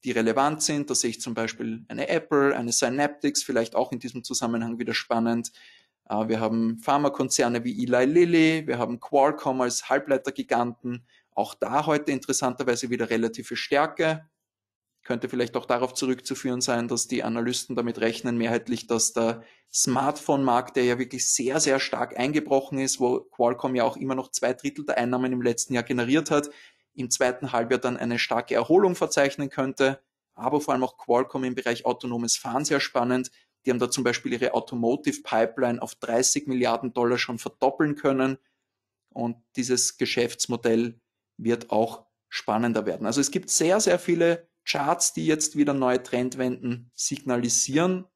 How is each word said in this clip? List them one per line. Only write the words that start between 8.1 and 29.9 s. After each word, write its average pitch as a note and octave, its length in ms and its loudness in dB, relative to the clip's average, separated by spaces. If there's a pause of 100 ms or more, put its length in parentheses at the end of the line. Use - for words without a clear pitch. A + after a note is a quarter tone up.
wir B2 100 -2
haben A#2+ 220 -2
Qualcomm C#3+ 640 2
als B2 280 -2
Halbleitergiganten. B2 1160 -2 (260)
Auch - 220 -4
da B2+ 320 0
heute D3 260 2
interessanterweise B2+ 760 -2
wieder A#2 200 -2
relative A2+ 460 -2
Stärke. D#3 720 0 (760)
Könnte B2 260 -4
vielleicht B2 260 -2
auch B2 100 -2
darauf B2 280 0
zurückzuführen B2+ 680 -4
sein, A#2+ 260 0
dass A#2 200 -2
die A#2+ 160 -2
Analysten A#2 520 -4
damit A#2 240 -2
rechnen, A2+ 380 0
mehrheitlich, A#2 500 -2
dass A2+ 260 0
der A2+ 300 0 (300)
Smartphone-Markt, C3+ 1040 2
der B2+ 80 4
ja B2 160 2
wirklich B2 280 -4
sehr, C3 320 0
sehr C3+ 200 2
stark B2 400 -4
eingebrochen C#3 580 0
ist, C3+ 220 -2
wo B2+ 220 2
Qualcomm B2+ 540 0
ja A#2+ 80 2
auch A#2 140 0
immer C3 180 -4
noch C3 160 -6
zwei B2 220 0
Drittel C#3+ 320 -6
der - 120 0
Einnahmen B2+ 340 0
im B2 100 -2
letzten A#2+ 320 -2
Jahr A#2+ 100 0
generiert B2+ 460 0
hat, D3 200 2 (440)
im B2 160 -8
zweiten B2+ 440 -2
Halbjahr A#2+ 260 2
dann B2 180 -2
eine A#2+ 220 -2
starke A#2+ 340 -2
Erholung F3 420 4
verzeichnen C#3+ 540 0
könnte. C3+ 520 0 (340)